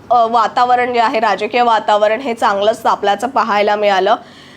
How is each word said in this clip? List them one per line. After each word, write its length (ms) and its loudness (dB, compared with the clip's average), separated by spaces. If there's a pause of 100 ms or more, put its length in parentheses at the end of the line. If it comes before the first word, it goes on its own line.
(120)
अ, 160 2
वातावरण 680 0
जे 60 0
आहे, 200 0
राजकीय 420 -2
वातावरण 580 2
हे 140 -6
चांगलंच 460 0
तापल्याचं 480 -2
पाहायला 480 0
मिळालं. 400 2 (420)